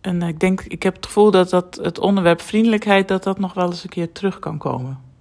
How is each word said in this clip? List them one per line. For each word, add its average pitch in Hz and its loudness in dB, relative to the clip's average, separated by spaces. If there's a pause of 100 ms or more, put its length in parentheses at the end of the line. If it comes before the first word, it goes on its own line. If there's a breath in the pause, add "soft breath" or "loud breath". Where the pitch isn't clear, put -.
En 180 -2
ik 165 -4
denk, 185 2
ik - -12
heb 185 0
het - -14
gevoel 208 6
dat, 180 4
dat 180 -2
het - -4
onderwerp 175 2
vriendelijkheid, 208 2
dat 190 -2
dat 196 -4
nog 185 -4
wel 180 0
eens 175 -8
een 180 -14
keer 170 -6
terug - -4
kan - -8
komen. 131 -8 (140)